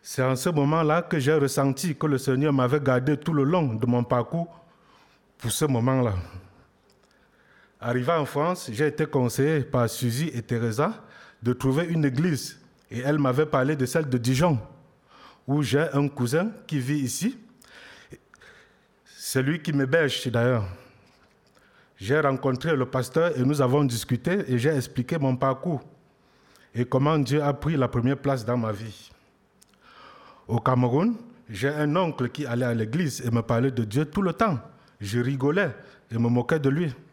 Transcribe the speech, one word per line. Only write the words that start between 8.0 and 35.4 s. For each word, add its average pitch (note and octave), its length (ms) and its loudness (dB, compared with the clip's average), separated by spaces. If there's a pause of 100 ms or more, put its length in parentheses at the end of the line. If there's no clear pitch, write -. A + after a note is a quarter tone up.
en D#3+ 140 2
France, E3 460 -2
j'ai C3 160 0
été D3+ 180 0
conseillé C#3 560 2
par B2 280 0
Suzy B2+ 440 -2
et A#2 80 -6
Teresa A#2+ 520 -2 (480)
de A#2+ 120 0
trouver C3+ 320 0
une E3 200 0
église. C#3 560 -2 (300)
Et A2+ 80 -6
elle C#3+ 180 0
m'avait C#3 280 2
parlé C#3+ 300 0
de C3 100 0
celle D3+ 240 -2
de B2+ 80 0
Dijon, C3 420 2 (880)
où D3 160 0
j'ai C#3 300 0
un C#3+ 160 2
cousin C#3+ 420 -2 (160)
qui D3+ 100 -4
vit C#3 220 0
ici. D#3+ 400 -4 (1700)
C'est - 360 -4
lui C3 200 0
qui E3 100 -4
m'héberge C#3 560 0
d'ailleurs. A#2 380 2 (1300)
J'ai B2 240 0
rencontré C3+ 560 0
le C3 100 0
pasteur C#3+ 520 0
et B2 60 0
nous C#3+ 180 2
avons C#3 240 4
discuté C3 600 -2
et B2 100 0
j'ai D3 180 2
expliqué B2+ 420 -4
mon C3+ 200 0
parcours C3+ 440 -2 (960)
et A#2 80 0
comment C#3 340 2
Dieu C#3+ 240 2
a C#3+ 120 0
pris D3 240 -2
la B2 100 2
première B2+ 300 0
place C3+ 260 -2
dans A#2+ 140 -2
ma A2 140 -2
vie. G#2+ 400 -10 (1400)
Au A#2 120 0
Cameroun, B2+ 560 2 (340)
j'ai A2 200 -2
un D3+ 260 0
oncle D#3+ 340 0
qui D3 160 -8
allait A#2+ 200 -2
à A#2+ 80 0
l'église A#2+ 480 -2
et A#2 100 -2
me A#2 100 2
parlait B2+ 300 0
de A#2+ 140 -2
Dieu B2 200 -2
tout G3 160 -2
le F3+ 120 0
temps. F#3+ 260 0 (400)
Je G#2 200 -4
rigolais C#3+ 500 0 (420)